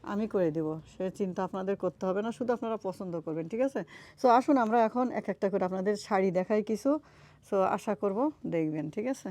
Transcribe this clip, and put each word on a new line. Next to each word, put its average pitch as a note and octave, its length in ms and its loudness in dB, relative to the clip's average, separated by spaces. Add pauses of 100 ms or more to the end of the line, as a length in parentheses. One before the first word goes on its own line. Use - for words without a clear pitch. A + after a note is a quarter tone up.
(100)
আমি G#3 220 -2
করে F3+ 240 4
দেবো, D#3 160 -2 (180)
সে - 140 -6 (140)
চিন্তা F#3+ 280 -2
আপনাদের F#3+ 360 -4
করতে F3+ 240 -4
হবে F#3 180 0
না, - 120 -2
শুধু A#3+ 200 -2
আপনারা A3+ 200 -4 (100)
পছন্দ F#3 260 -6 (120)
করবেন, D#3+ 260 -4
ঠিক A3+ 160 -2
আছে? B3+ 140 -4 (400)
So, - 40 -2 (120)
আসুন C4+ 260 4
আমরা A3 140 2 (100)
এখন B3 180 0 (140)
এক - 140 -8
একটা G3 180 -2
করে F#3+ 180 0
আপনাদের F#3+ 260 0 (100)
শাড়ি F#3+ 240 2 (100)
দেখাই G#3+ 300 2
কিছু। A3+ 220 0 (560)
So, - 80 -2 (200)
আশা G#3 260 -4
করব G3 180 0 (360)
দেখবেন, D#3 300 0 (100)
ঠিক G#3+ 180 -4
আছে? - 180 -10